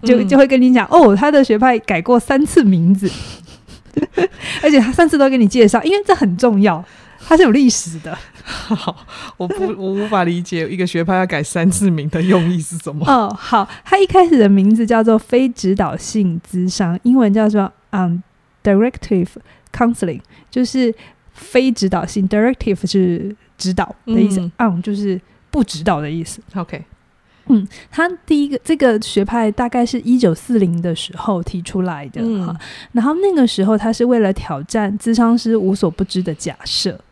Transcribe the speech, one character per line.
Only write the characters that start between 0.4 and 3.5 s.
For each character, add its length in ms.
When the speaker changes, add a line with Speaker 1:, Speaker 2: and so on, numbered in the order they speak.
Speaker 1:
跟 120
你 140
讲， 180
哦， 240
他 160
的 140
学 140
派 220
改 200
过 180
三 280
次 180
名 300
字， 120